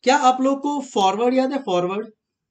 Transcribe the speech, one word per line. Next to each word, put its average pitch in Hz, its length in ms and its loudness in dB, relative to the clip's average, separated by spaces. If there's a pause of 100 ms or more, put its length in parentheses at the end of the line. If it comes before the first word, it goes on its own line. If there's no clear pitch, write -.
क्या 254 140 4
आप 254 240 2
लोग 269 200 0
को 285 200 -4
फॉरवर्ड 208 520 0
याद 262 180 0
है? 277 120 -6
फॉरवर्ड, 190 460 -2 (420)